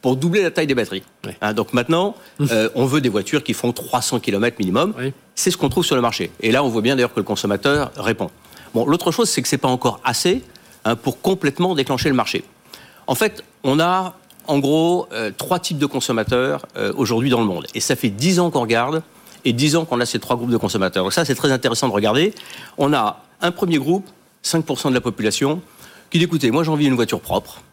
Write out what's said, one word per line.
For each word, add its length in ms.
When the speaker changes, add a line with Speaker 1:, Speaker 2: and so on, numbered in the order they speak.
Speaker 1:
pour 160
doubler 260
la 100
taille 160
des 80
batteries. 260
Speaker 2:
Oui. 140
Speaker 1:
Hein, 140
donc 180
maintenant, 420
Speaker 2:
Mhm. 140
Speaker 1:
euh, 240
on 100
veut 140
des 80
voitures 340
qui 100
font 200
trois 280
cents 200
kilomètres 400
minimum. 360
Speaker 2:
Oui. 160
Speaker 1:
C'est 160
ce 60
qu'on 120
trouve 160
sur 120
le 60
marché. 280
Et 120
là, 100
on 60
voit 140
bien 120
d'ailleurs 180
que 60
le 60
consommateur 720
répond. 340
Bon, 120
l'autre 240
chose, 180
c'est 140
que 60
c'est 100
pas 100
encore 360
assez, 380
hein, 100
pour 260
complètement 540
déclencher 340
le 60
marché. 300
En 80
fait, 260
on 160
a, 340
en 140
gros, 520
euh, 240
trois 220
types 200
de 80
consommateurs, 800
euh, 200
aujourd'hui 340
dans 100
le 60
monde. 280
Et 60
ça 160
fait 140
dix 280
ans 140
qu'on 80
regarde 420
et 80
dix 220
ans 100
qu'on 140
a 80
ces 140
trois 160
groupes 140
de 80
consommateurs. 440
Donc 100
ça, 120
c'est 100
très 160
intéressant 380
de 40
regarder. 420
On 160
a 320
un 100
premier 280
groupe, 280
cinq 220
pour 140
cent 120
de 40
la 60
population, 600
qui 80
dit, « 80
Écoutez, 260
moi 100
j'ai 80
envie 140
d'une 100
voiture 260
propre. 420